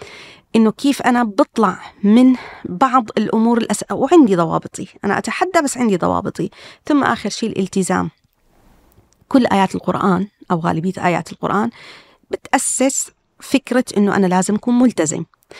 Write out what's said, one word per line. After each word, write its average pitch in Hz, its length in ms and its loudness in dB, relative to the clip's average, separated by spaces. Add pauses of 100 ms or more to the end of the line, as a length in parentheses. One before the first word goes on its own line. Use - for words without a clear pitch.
(560)
إنه 220 140 4
كيف 277 320 -2
أنا 240 220 0
بطلع 196 540 0 (240)
من 247 340 6 (280)
بعض 240 540 0
الأمور 226 420 0
الأس-، - 320 -4
وعندي 262 440 4
ضوابطي، 165 520 -4 (160)
أنا - 140 0
أتحدى 370 460 -2
بس 254 140 -6
عندي 226 180 0
ضوابطي. 175 540 -4 (360)
ثم 285 180 2
آخر - 260 -2
شيء - 200 -6
الالتزام. 180 600 -2 (1160)
كل 262 180 4
آيات 196 280 2
القرآن 185 520 -2 (240)
أو 175 100 0
غالبية 170 440 -2
آيات 165 280 -2
القرآن 220 380 -4 (600)
بتأسس - 800 -2 (300)
فكرة - 440 0 (120)
إنه 202 200 2
أنا 196 100 2
لازم 185 280 0
أكون 240 240 -2
ملتزم، 170 460 0 (360)